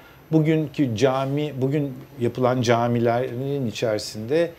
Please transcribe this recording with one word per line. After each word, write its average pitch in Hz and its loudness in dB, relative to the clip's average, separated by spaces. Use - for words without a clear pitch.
bugünkü 156 2
cami, 135 0
bugün 139 0
yapılan 123 2
camilerin 120 0
içerisinde 113 -2